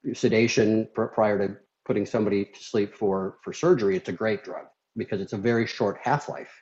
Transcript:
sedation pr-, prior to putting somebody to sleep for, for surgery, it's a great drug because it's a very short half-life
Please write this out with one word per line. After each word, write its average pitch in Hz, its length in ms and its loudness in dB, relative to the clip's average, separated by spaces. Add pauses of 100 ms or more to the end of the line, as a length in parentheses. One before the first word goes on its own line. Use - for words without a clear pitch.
(140)
sedation 113 800 2
pr-, 113 100 0
prior 107 320 2
to 98 200 -2 (280)
putting 101 200 0
somebody 101 400 0
to - 180 -20
sleep 101 320 -2
for, 95 480 -2
for 92 100 -10
surgery, 113 440 2
it's 90 120 -6
a 92 40 -4
great 107 300 -2
drug - 220 -12 (320)
because 104 240 -4
it's 95 120 -8
a 107 40 -4
very 113 300 2
short 101 340 -2
half-life - 500 -4 (100)